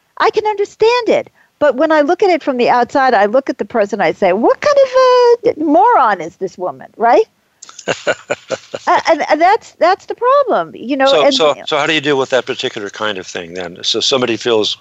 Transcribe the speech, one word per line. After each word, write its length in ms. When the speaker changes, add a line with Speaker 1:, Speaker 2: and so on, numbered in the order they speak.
Speaker 1:
I 120
can 160
understand 600
it. 220
But 180
when 160
I 80
look 220
at 80
it 120
from 140
the 120
outside, 460
I 120
look 220
at 100
the 60
person, 360
I 120
say, 200
"What 280
kind 240
of 60
a 60
moron 560
is 160
this 220
woman?" 380
Right? 300
Speaker 2:
<laughs> 200
Speaker 1:
Uh, 200
and, 200
and 120
that's, 320
that's 340
the 80
problem, 640
you 200
know. 100
Speaker 2:
So, 180
Speaker 1:
and 100
Speaker 2:
so, 220
so 100
how 120
do 40
you 80
deal 160
with 140
that 160
particular 420
kind 300
of 80
thing 280
then? 280
So 160
somebody 380
feels 440